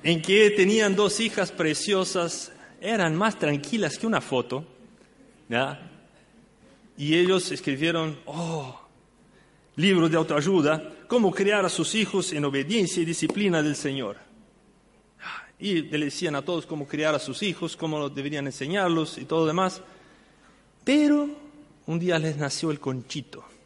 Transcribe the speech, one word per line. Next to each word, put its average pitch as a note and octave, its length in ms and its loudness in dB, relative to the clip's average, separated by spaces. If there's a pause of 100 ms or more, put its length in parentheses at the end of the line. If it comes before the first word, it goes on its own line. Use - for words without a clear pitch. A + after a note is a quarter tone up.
en E3 180 2
que G3+ 300 6
tenían G#3 440 4
dos G3+ 260 2
hijas G#3+ 300 -2
preciosas, F3+ 1000 -2 (320)
eran F#3 320 0
más G#3 220 0
tranquilas D3+ 580 0
que - 100 -6
una A#2 140 2
foto, C3+ 440 -2 (840)
¿ya? C3+ 420 -4 (1080)
Y D3 160 0
ellos F3+ 360 4
escribieron, D#3 760 -2
"Oh, D#3 520 -6 (1000)
libros E3+ 340 4
de E3 80 4
autoayuda, D#3 640 2 (260)
cómo A3 240 4
criar G3+ 320 2
a E3+ 60 0
sus - 240 -2
hijos G3+ 380 0
en D3 120 -2
obediencia E3 580 0
y D#3+ 40 0
disciplina E3+ 560 0
del D3+ 120 0
Señor." C3+ 440 -6 (1400)
Y F3+ 240 0
le D3 240 -2
decían D3+ 280 -4
a C#3 80 -2
todos E3 240 -4
cómo D3 200 -8
criar D3+ 280 0
a C#3 40 0
sus - 240 -6
hijos, F3 340 -6
cómo D3+ 340 -4
deberían C#3+ 360 -6
enseñarlos D#3+ 680 -2
y - 80 -10
todo D#3+ 160 0
lo D#3+ 60 4
demás. F#3 360 0 (1000)
Pero D4 460 4 (560)
un E3 120 -2
día E3+ 200 2
les D#3 180 -2
nació D3 340 -2
el D3 100 -4
Conchito C3 640 -8 (220)